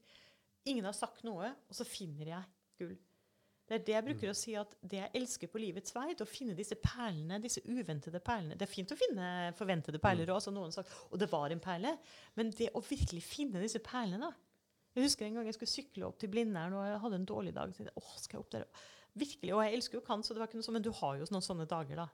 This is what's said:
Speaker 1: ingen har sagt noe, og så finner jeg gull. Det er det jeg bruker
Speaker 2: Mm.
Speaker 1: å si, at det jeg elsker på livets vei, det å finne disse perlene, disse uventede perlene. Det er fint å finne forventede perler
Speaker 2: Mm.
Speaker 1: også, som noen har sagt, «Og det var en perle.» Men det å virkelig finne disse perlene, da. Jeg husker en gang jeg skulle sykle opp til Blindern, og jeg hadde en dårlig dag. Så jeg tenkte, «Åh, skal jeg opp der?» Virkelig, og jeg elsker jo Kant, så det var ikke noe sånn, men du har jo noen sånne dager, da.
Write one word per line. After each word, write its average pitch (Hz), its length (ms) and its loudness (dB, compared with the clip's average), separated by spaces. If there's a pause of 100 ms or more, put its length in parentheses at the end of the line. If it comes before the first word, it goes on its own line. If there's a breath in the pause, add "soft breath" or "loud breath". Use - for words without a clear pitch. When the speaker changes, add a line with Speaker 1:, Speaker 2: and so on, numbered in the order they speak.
(680 loud breath)
Speaker 1:
ingen 240 200 2
har 202 80 0
sagt - 320 -2
noe, 196 240 -2 (160)
og - 120 -8
så 240 80 -2
finner 156 440 -6
jeg 185 200 -8 (280)
gull. 175 160 -6 (720 soft breath)
Det 220 120 0
er 220 60 -4
det 214 100 4
jeg 220 100 4
bruker 214 240 0
Speaker 2:
Mm. 202 60 2
Speaker 1:
å - 20 -4
si, 226 240 -2
at 208 220 -6
det 190 180 -4
jeg 196 140 -4
elsker 240 340 -2
på 214 100 -4
livets 196 360 -4
vei, 262 180 -2
det - 80 -4
å 214 80 -2
finne 233 260 -4
disse 208 220 -2
perlene, 190 640 2
disse 233 240 -2
uventede 175 560 0
perlene. 175 380 0
Det 196 100 2
er - 60 -12
fint 190 180 -4
å 311 60 0
finne 180 580 2
forventede 165 440 2
perler 175 260 6
Speaker 2:
Mm. 180 100 4
Speaker 1:
også, 170 80 2
som 202 100 -2
noen 196 140 -2
har 185 140 -4
sagt, - 80 -16 (200 loud breath)
«Og - 80 -2
det 170 120 4
var 147 200 4
en 165 100 0
perle.» 190 380 0 (380 loud breath)
Men 226 140 2
det 226 240 2
å 233 100 0
virkelig - 380 0
finne 240 400 -2
disse 220 180 0
perlene, 214 400 -2
da. 311 120 -2 (600)
Jeg 254 140 6
husker 220 180 2
en 214 80 -2
gang 233 120 -2
jeg 220 80 -2
skulle - 180 0
sykle 226 340 -4
opp - 120 -4
til 220 100 -2
Blindern, 190 460 2
og 196 120 0
jeg 208 140 0
hadde 220 140 0
en 185 120 2
dårlig 202 280 0
dag. - 180 -2
Så - 100 -12
jeg 208 60 -8
tenkte, - 160 -10
«Åh, - 160 -14
skal - 180 -10
jeg - 60 -6
opp - 60 -20
der?» 110 140 -2 (520 loud breath)
Virkelig, 202 380 0
og 214 100 8
jeg 214 100 4
elsker 233 200 0
jo 240 80 -2
Kant, 214 240 0
så 233 80 -4
det 214 60 -2
var 220 80 0
ikke 226 100 -6
noe 220 80 -2
sånn, 233 80 -2
men 226 80 4
du 226 100 0
har 139 240 2
jo 143 140 -4
noen 190 120 2
sånne 170 240 0
dager, 160 300 0
da. 170 60 -2 (120)